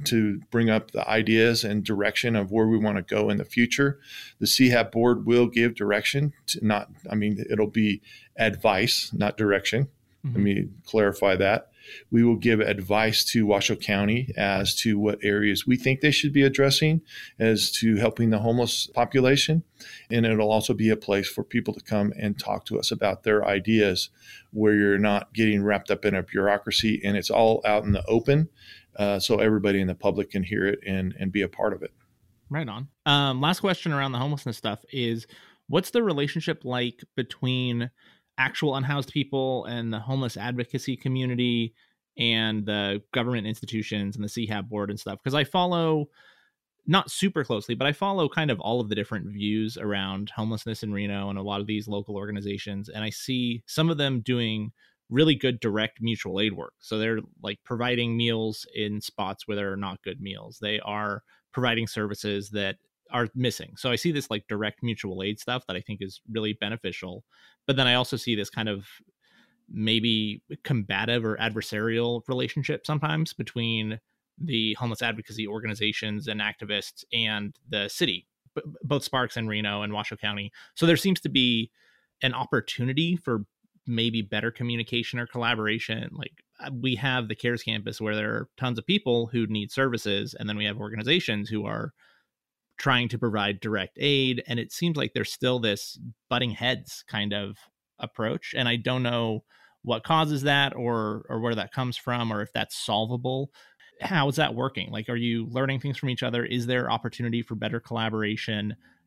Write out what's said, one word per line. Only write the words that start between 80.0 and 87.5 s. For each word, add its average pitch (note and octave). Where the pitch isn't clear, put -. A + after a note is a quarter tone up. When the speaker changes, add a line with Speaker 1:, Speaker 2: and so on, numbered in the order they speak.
Speaker 2:
County. G#2
So -
there E3
seems F#3+
to D#3
be B2
an C3
opportunity C3
for A#2
maybe A#2
better G#2+
communication A#2+
or A#2+
collaboration. A2+
Like, -
uh, C3+
we B2+
have B2
the A2
cares A#2+